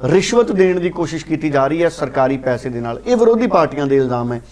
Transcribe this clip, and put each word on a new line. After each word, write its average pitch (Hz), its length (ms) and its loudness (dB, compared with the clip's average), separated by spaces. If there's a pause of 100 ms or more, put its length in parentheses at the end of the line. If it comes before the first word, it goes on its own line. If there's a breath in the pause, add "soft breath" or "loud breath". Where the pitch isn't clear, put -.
ਰਿਸ਼ਵਤ 196 480 2
ਦੇਣ 185 280 2
ਦੀ 175 100 -2
ਕੋਸ਼ਿਸ਼ 165 360 -6
ਕੀਤੀ 156 240 -4
ਜਾ 139 160 2
ਰਹੀ 160 160 0
ਹੈ 165 60 4
ਸਰਕਾਰੀ 135 480 -2
ਪੈਸੇ 131 320 -4
ਦੇ 120 120 -6
ਨਾਲ। 117 260 -8
ਇਹ 247 100 2
ਵਿਰੋਧੀ 226 300 4
ਪਾਰਟੀਆਂ 156 400 0
ਦੇ 135 100 2
ਇਲਜ਼ਾਮ 123 360 0
ਹੈ। 120 80 -6 (120)